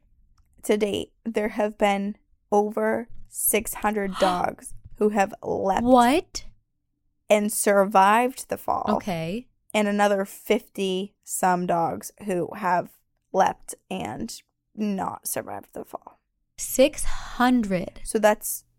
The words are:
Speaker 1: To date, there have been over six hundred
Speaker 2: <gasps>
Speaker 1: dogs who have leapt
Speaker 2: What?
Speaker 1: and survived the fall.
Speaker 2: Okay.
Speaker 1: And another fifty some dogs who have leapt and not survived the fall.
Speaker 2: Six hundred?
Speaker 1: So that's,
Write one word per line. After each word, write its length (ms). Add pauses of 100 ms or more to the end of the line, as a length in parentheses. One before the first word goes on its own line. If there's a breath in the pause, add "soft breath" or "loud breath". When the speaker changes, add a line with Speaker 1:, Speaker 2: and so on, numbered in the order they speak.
(640)
Speaker 1:
To 120
date, 360 (120)
there 260
have 280
been 380 (340)
over 580 (200)
six 460
hundred 400
Speaker 2:
<gasps> 60
Speaker 1:
dogs 540 (240)
who 120
have 320
leapt 420
Speaker 2:
What? 600 (840)
Speaker 1:
and 240
survived 960
the 100
fall. 300
Speaker 2:
Okay. 600 (260)
Speaker 1:
And 140
another 380
fifty 880 (100)
some 420
dogs 460 (140)
who 300
have 340 (420)
leapt 420 (160)
and 520 (340)
not 500
survived 460
the 140
fall. 340 (380)
Speaker 2:
Six 460
hundred? 1000
Speaker 1:
So 140
that's, 460 (140)